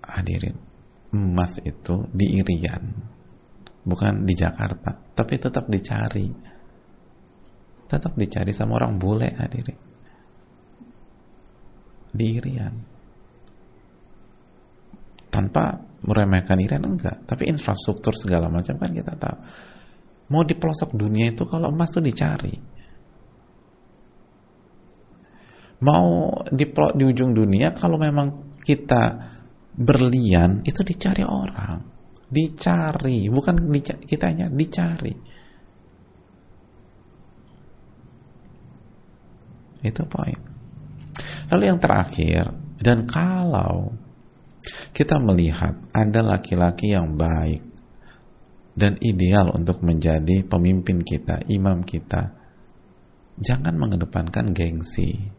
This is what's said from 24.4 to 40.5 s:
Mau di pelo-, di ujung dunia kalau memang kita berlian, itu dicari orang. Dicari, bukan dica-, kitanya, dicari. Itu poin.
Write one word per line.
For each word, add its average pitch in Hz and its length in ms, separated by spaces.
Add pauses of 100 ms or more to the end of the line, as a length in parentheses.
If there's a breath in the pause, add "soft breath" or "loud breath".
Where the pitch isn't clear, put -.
Mau 175 480 (160)
di 139 200
pelo-, 151 240
di 135 120
ujung 127 280
dunia 110 400
kalau 170 240
memang 147 640
kita 120 720 (400 loud breath)
berlian, 117 920
itu - 200
dicari 190 400
orang. - 560 (480)
Dicari, 151 1000
bukan 165 400
dica-, 143 320
kitanya, 165 480
dicari. 160 640 (4000 loud breath)
Itu - 240
poin. - 320 (1120 loud breath)